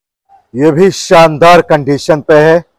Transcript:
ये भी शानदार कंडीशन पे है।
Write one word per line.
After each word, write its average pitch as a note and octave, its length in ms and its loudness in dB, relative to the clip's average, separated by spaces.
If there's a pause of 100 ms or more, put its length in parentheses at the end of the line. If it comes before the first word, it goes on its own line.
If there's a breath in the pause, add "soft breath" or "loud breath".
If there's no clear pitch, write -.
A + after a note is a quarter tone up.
(540)
ये C#3+ 160 -2
भी F3 200 0
शानदार E3 720 2
कंडीशन D3 580 -4
पे D#3 140 -2
है। D#3+ 260 2 (180)